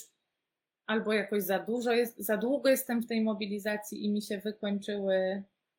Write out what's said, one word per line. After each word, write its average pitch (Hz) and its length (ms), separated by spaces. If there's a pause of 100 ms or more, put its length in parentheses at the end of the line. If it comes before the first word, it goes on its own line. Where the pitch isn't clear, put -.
(880)
albo 214 260
jakoś 208 300
za 190 160
dużo 233 340
jest, 233 260
za 208 180
długo 240 320
jestem 254 340
w 233 40
tej 226 140
mobilizacji 208 840
i 208 60
mi 208 120
się 208 160
wykończyły 196 1040 (360)